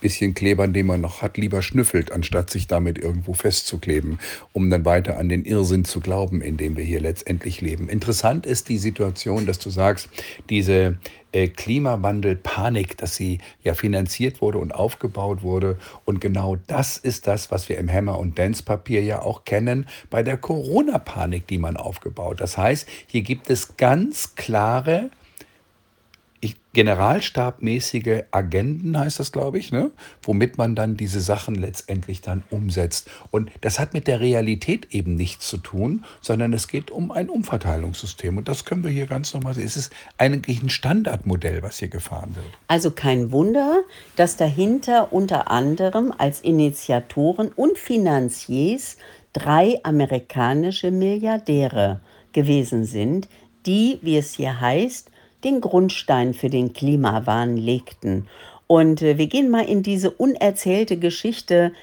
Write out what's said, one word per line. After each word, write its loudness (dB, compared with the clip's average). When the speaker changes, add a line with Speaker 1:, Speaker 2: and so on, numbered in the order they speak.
Speaker 1:
bisschen 0
Klebern, 2
den 2
man 2
noch -4
hat, -6
lieber 0
schnüffelt, 2
anstatt -2
sich -4
damit 0
irgendwo -4
festzukleben, -2
um 2
dann 4
weiter 2
an 0
den 0
Irrsinn 2
zu -6
glauben, -2
in -4
dem -2
wir -4
hier -2
letztendlich -4
leben. -4
Interessant 0
ist -4
die -2
Situation, -2
dass -2
du -10
sagst, 0
diese, 4
äh, 2
Klimawandelpanik, -2
dass -6
sie -4
ja 0
finanziert -2
wurde 2
und -6
aufgebaut -4
wurde. 0
Und -2
genau 0
das -2
ist -6
das, 0
was -4
wir -4
im -2
Hammer- 0
und -4
Dance-Papier 0
ja -4
auch -6
kennen, 0
bei 2
der -2
Corona-Panik, -2
die -2
man -2
aufgebaut. -8
Das -4
heißt, 2
hier -2
gibt -4
es -2
ganz 2
klare, 0
ich, -6
generalstabmäßige 0
Agenden, -2
heißt -2
das, -6
glaub -2
ich, -6
ne? 0
Womit 0
man 0
dann 0
diese -4
Sachen -2
letztendlich -6
dann -4
umsetzt. -2
Und -2
das -2
hat -4
mit -4
der 2
Realität 0
eben -2
nichts -4
zu -8
tun, -4
sondern 0
es -4
geht -8
um -6
ein -4
Umverteilungssystem. -4
Und -8
das -6
können -2
wir -2
hier -2
ganz -6
normal -4
sehen. -6
Es -8
ist -8
eigentlich 0
ein -2
Standardmodell, 0
was -10
hier -8
gefahren -10
wird. -12
Speaker 2:
Also 2
kein 0
Wunder, 4
dass 4
dahinter 2
unter 0
anderem 2
als 0
Initiatoren 2
und 2
Finanziers 0
drei 4
amerikanische 0
Milliardäre 0
gewesen 2
sind, -2
die, 2
wie 2
es -2
hier -4
heißt, 0
den 2
Grundstein 2
für -2
den 0
Klimawahn 2
legten. -2
Und, 6
äh, 4
wir 2
gehen 2
mal 4
in 2
diese 0
unerzählte 2
Geschichte 2